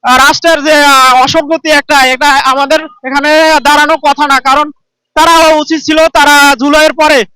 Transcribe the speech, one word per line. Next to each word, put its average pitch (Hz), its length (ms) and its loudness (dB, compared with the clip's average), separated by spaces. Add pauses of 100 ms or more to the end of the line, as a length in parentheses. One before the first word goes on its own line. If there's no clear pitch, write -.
আহ, 254 100 2
রাষ্ট্রের 294 460 0
যে, 302 120 0
আহ, 262 480 2
অসঙ্গতি 311 460 -4
একটা, 302 360 -2
এটা 262 240 -2
আমাদের 277 500 -2
এখানে 302 840 -2
দাঁড়ানো 294 340 0
কথা 285 300 -2
না, 269 120 0
কারণ 285 320 -2 (440)
তারা 330 200 2 (200)
উচিত 302 260 -4
ছিল, 320 260 0
তারা 285 520 2
জুলাইয়ের 302 340 0
পরে 302 300 0 (120)